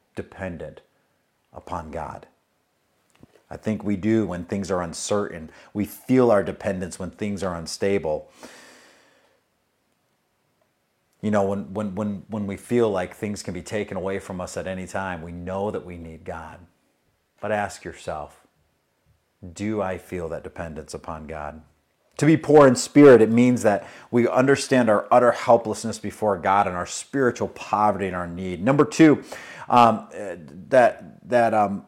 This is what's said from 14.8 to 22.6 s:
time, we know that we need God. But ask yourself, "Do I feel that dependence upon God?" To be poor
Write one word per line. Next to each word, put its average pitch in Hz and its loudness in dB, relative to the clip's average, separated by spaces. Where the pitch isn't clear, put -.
time, 95 -8
we 85 -14
know 92 -6
that 98 -10
we 90 -16
need 82 -18
God. 82 -14
But 104 -6
ask 104 -6
yourself, 78 -12
"Do 104 -4
I 92 -4
feel 85 -10
that 78 -10
dependence 80 -12
upon 78 -14
God?" 76 -12
To 147 2
be 156 6
poor 147 8